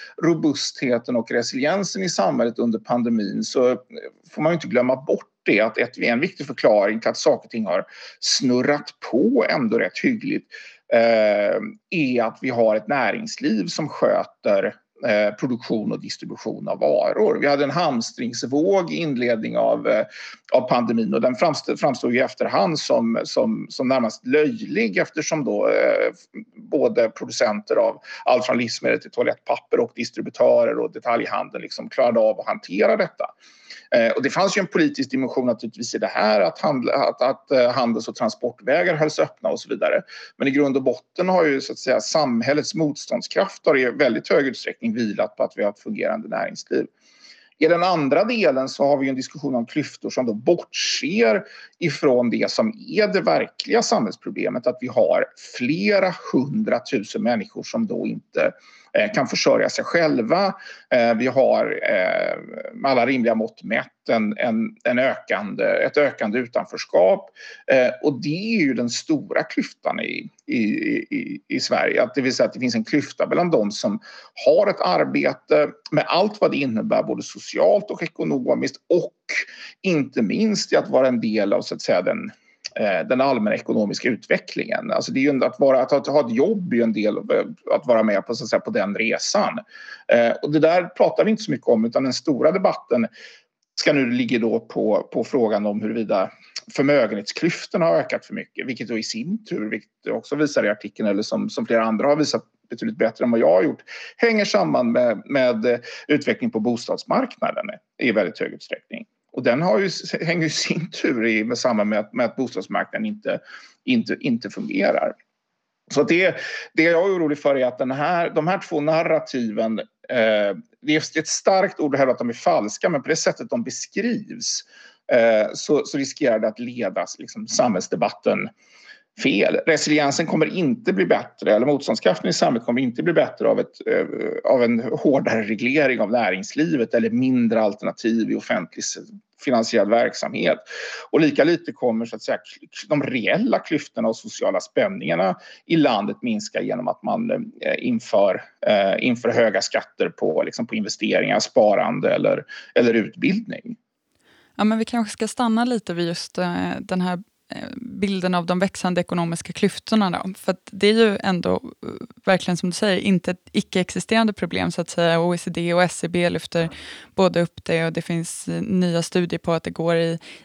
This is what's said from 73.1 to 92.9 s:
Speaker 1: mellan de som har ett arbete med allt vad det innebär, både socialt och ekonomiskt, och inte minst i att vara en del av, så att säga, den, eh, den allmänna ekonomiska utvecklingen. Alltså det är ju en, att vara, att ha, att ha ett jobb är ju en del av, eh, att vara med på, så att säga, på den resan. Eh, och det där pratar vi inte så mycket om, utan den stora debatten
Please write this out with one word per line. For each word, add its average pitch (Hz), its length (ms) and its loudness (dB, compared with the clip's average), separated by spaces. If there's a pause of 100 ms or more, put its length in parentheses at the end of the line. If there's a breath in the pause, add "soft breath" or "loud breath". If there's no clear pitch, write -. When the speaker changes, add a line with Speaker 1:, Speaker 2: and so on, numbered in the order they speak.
Speaker 1:
mellan 160 240 0
de 110 200 2
som 110 280 -2 (460 loud breath)
har 185 240 6
ett - 120 -2
arbete 147 880 2 (220)
med 147 160 2
allt 202 340 0
vad 160 100 4
det 139 60 -2
innebär, 110 460 0
både - 200 -6
socialt - 680 0
och - 120 -8
ekonomiskt, 143 720 -2 (140)
och 170 240 0 (680 loud breath)
inte 156 400 -2
minst 196 520 0
i - 20 4
att 151 140 0
vara 131 180 4
en 123 140 0
del 107 320 0
av, 101 80 0
så 95 140 -8
att - 60 -10
säga, 98 200 0
den, - 300 -4 (480 soft breath)
eh, 98 280 0
den 127 140 2
allmänna 113 340 2
ekonomiska 110 540 -2
utvecklingen. - 840 -4
Alltså - 200 -2
det 131 80 -2
är - 20 2
ju 143 80 2
en, 131 140 2
att - 160 -2
vara, 131 220 6
att 127 100 -2
ha, 143 60 4
att - 100 -4
ha 139 200 2
ett 117 80 -4
jobb 180 380 0
är 117 40 2
ju 117 60 4
en 113 100 2
del 104 240 0
av, - 140 -6
eh, - 440 0
att - 120 -4
vara 113 160 4
med 101 240 0
på, 117 80 -4
så 123 80 -8
att 104 60 -10
säga, 113 100 2
på - 120 -6
den 101 240 -2
resan. 113 640 -2 (480 loud breath)
Eh, 117 240 6
och - 200 -4
det 156 80 2
där 165 240 4
pratar - 420 2
vi 214 60 2
inte 220 120 -2
så - 80 -4
mycket - 160 -4
om, 113 180 4
utan 135 180 0
den 127 100 -2
stora 151 380 0
debatten 180 560 0 (720 loud breath)